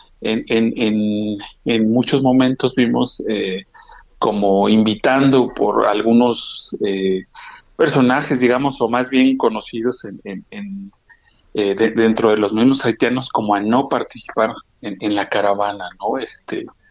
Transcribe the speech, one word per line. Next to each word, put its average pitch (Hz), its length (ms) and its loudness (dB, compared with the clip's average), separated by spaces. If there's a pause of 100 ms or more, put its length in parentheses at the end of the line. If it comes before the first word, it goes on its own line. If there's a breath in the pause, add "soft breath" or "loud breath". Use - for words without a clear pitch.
(200 loud breath)
en, 110 260 -4
en, 113 340 0
en, 107 580 -2 (260 loud breath)
en 113 260 0
muchos 123 320 0
momentos 127 540 2
vimos, 123 520 0
eh, 98 360 -4 (560 loud breath)
como 101 480 2
invitando 127 840 2
por 107 320 0
algunos, 117 920 0 (100)
eh, 95 380 -2 (520 loud breath)
personajes, 139 640 2
digamos, 127 400 0
o 117 80 2
más 123 220 -2
bien 131 260 4
conocidos 117 720 -2
en, 98 180 -14
en, 95 260 -12
en, 196 420 -12 (600 soft breath)
eh, 101 220 0
de-, 110 160 2
dentro 110 400 2
de 107 80 4
los 104 160 0
mismos 131 320 2
haitianos, 123 420 0
como 104 260 0
a 101 60 -2
no 120 260 2
participar - 680 -4 (260)
en, 101 200 -10
en 104 140 -2
la 98 140 -2
caravana, 101 600 -2 (100)
¿no? 113 160 -4
Este, - 480 -10 (260 loud breath)